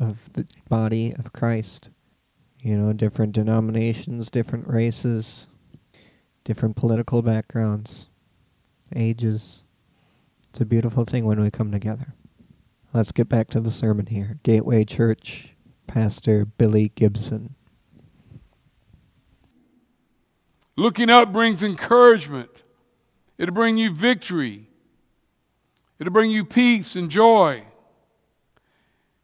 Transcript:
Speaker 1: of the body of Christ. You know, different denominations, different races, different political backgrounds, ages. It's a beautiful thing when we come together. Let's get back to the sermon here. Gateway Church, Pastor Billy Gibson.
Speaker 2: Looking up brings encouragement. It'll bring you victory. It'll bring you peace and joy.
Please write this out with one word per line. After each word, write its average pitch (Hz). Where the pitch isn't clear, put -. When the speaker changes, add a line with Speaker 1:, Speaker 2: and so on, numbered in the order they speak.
Speaker 1:
of 113
the 160
body 113
of -
Christ. 113
You 110
know, 107
different 107
denominations, 110
different 120
races, 117
different 110
political 117
backgrounds, 110
ages. 113
It's -
a 117
beautiful 113
thing 117
when 107
we 104
come 107
together. 107
Let's 113
get 117
back 113
to 127
the 113
sermon 107
here. 101
Gateway 110
Church, -
Pastor 107
Billy 107
Gibson. 110
Speaker 2:
Looking 226
up 233
brings 214
encouragement. 196
It'll 175
bring 226
you 226
victory. 156
It'll 175
bring 220
you 214
peace 240
and 180
joy. 185